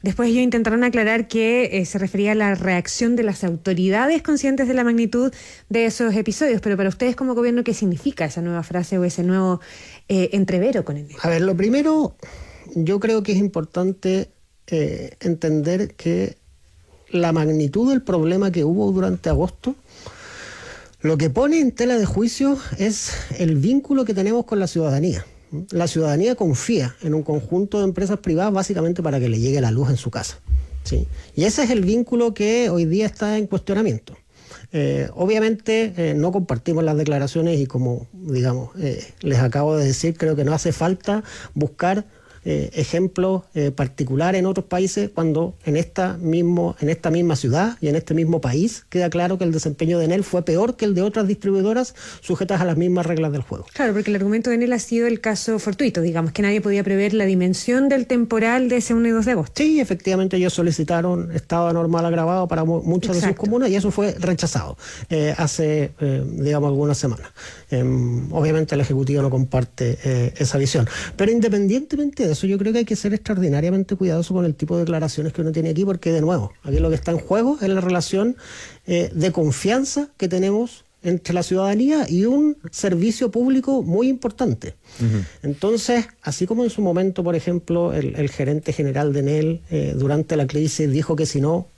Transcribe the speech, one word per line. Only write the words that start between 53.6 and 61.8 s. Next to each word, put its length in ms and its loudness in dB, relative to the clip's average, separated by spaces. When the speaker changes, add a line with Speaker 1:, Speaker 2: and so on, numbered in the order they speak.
Speaker 1:
Claro, 200 0
porque 160 -2
el 40 2
argumento 360 0
de 40 2
Enel 200 2
ha 40 -2
sido 300 0
el 120 0
caso 380 -2
fortuito, 440 0
digamos, 280 0
que 120 -6
nadie 180 2
podía 240 0
prever 300 2
la 100 2
dimensión 640 2
del 180 2
temporal 600 2
de 80 2
ese 180 0
uno 140 4
y 20 2
dos 140 2
de 80 2
agosto. 240 -2
Speaker 2:
Sí, 240 4
efectivamente 560 0
ellos 160 2
solicitaron 800 0
estado 340 -2
de 80 2
normal 320 2